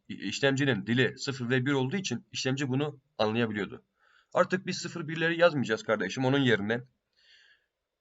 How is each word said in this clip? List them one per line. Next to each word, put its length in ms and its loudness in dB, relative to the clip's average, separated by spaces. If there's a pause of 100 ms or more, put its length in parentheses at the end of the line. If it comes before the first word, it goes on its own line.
i-, 180 -8
işlemcinin 600 0
dili 320 2
sıfır 300 -6
ve 160 0
bir 80 0
olduğu 220 0
için 360 -4
işlemci 380 -2
bunu 300 -2 (180)
anlayabiliyordu. 640 -2 (500)
Artık 320 0
biz 120 -6
sıfır 300 -10
birleri 320 -2
yazmayacağız 440 4
kardeşim. 420 -2
Onun 140 4
yerine 420 2 (1200)